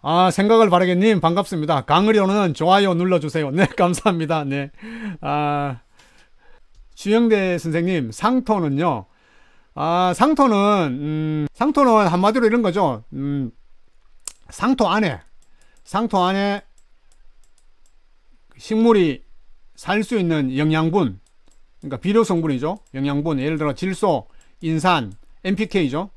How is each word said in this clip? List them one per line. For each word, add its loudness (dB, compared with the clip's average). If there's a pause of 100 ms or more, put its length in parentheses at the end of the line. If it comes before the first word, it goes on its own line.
아, 2
생각을 4
바라게님, 2
반갑습니다. -2
"강의료는 2
좋아요 2
눌러주세요." -2
네, 2
<laughs> -14
감사합니다. 0
네. -6 (480)
아, -4 (1120)
주영대 2
선생님, -2
상토는요? -2 (680)
아, 0
상토는, 2 (440)
음, -4
상토는 2
한마디로 2
이런 2
거죠. -2
음, -6 (1000)
상토 0
안에, 0 (640)
상토 -2
안에 -2 (2000)
식물이 2 (520)
살 -4
수 -4
있는 -2
영양분, 0 (600)
그러니까 -12
비료 2
성분이죠. -4 (140)
영양분, -4
예를 -4
들어 -2
질소, -2 (320)
인산, 0 (320)
엔피케이죠. -2